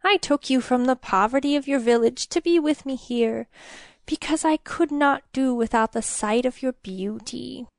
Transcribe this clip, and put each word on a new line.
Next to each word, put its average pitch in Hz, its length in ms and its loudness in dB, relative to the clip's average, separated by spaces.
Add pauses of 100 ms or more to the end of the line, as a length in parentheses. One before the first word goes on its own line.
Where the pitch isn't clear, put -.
I 392 140 2
took - 320 0
you 262 120 4
from 247 240 0
the 254 100 2
poverty 247 600 0
of 277 120 0
your 277 120 0
village 240 500 2
to 339 120 0
be 339 180 4
with 302 260 0
me 269 100 -6
here, 233 520 -2 (580)
because - 400 -4
I 311 120 2
could - 340 -2
not 285 320 2 (100)
do 262 200 0
without 233 380 0
the 226 100 -4
sight 220 440 -2
of 254 160 -4
your 262 120 -2
beauty. 220 920 -10 (120)